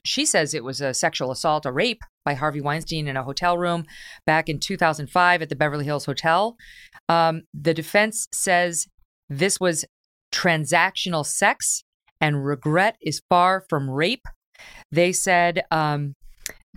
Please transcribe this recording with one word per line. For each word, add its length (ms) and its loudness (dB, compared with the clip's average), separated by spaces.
she 220 -2
says 300 0
it 80 -6
was 180 -8
a 140 -2
sexual 340 -2
assault, 380 -2
a 40 -2
rape 300 -2
by 80 0
Harvey 260 -2
Weinstein 480 -4
in 100 -4
a 60 -2
hotel 320 0
room 300 -2
back 240 2
in 100 -4
two 180 -4
thousand 340 0
five 320 4
at 60 -6
the 60 -4
Beverly 300 0
Hills 200 -2
Hotel. 520 0
Um, 360 2
the 220 0
defense 580 0
says 540 0
this 300 0
was 260 0
transactional 960 0
sex 580 -2
and 260 0
regret 560 0
is 280 -6
far 400 4
from 200 -2
rape. 360 -2
They 220 2
said, 580 2
um, 440 0